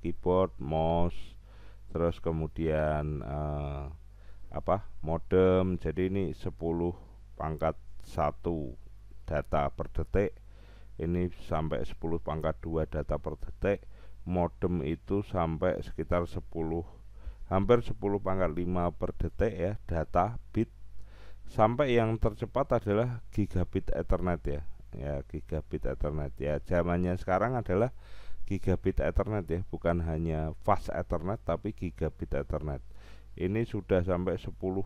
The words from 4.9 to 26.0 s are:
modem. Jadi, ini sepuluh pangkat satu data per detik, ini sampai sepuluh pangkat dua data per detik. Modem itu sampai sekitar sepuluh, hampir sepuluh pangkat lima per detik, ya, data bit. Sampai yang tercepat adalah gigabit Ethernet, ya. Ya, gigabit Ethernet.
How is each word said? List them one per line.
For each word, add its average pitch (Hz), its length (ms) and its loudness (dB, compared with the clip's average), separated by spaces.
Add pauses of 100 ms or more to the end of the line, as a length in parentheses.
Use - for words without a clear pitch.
modem. 92 800 4
Jadi, 92 320 0
ini 95 240 0
sepuluh 85 560 -2 (480)
pangkat 80 400 0 (240)
satu 73 720 -2 (480)
data 73 480 0
per - 240 -4
detik, 95 400 2 (640)
ini 87 320 0 (160)
sampai 80 400 0
sepuluh 82 320 -2
pangkat 78 400 -2
dua 80 240 -2
data 76 320 -2
per 76 240 -4
detik. - 480 -2 (400)
Modem 87 560 2
itu 90 400 -2
sampai 85 560 0
sekitar 87 480 0
sepuluh, 82 560 -2 (640)
hampir 101 400 6
sepuluh 101 320 0
pangkat 92 320 4
lima 87 400 2
per - 240 -2
detik, 95 400 0
ya, 95 320 0
data 90 480 2 (160)
bit. 113 160 2 (800)
Sampai 120 480 4
yang 113 240 4
tercepat 117 640 2
adalah 117 480 2
gigabit 92 640 2
Ethernet, 87 480 2
ya. 71 240 -2 (240)
Ya, 69 400 -4
gigabit - 560 -4
Ethernet. 73 480 0